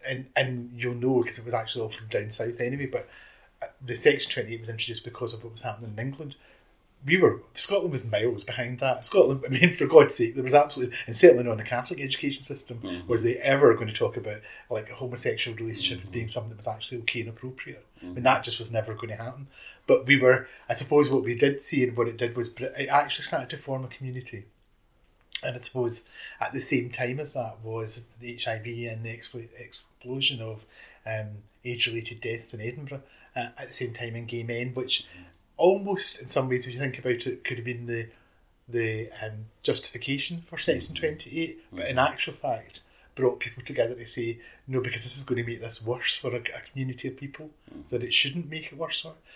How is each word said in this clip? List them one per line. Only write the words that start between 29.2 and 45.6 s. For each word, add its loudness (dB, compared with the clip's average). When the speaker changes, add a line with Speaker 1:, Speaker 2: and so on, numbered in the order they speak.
Speaker 1:
explosion -6
of, -10
um, -4
age-related -4
deaths -6
in -10
Edinburgh, -8
uh, -4
at -12
the -12
same -6
time -8
in -8
gay -6
men, -4
which -2
almost 4
in -12
some 0
ways, 0
if -8
you -8
think -4
about 0
it, -4
could -4
have -8
been -6
the, -4
the, -2
um, -10
justification -2
for -12
Section 0
Speaker 2:
Mm-hmm. -4
Speaker 1:
twenty-eight, -6
but -6
in 0
Speaker 2:
Mm-hmm. 4
Speaker 1:
actual -6
fact -8
brought 2
people -8
together -2
to -12
say, -4
"No, -2
because -4
this -6
is -6
gonna -2
make -8
this -6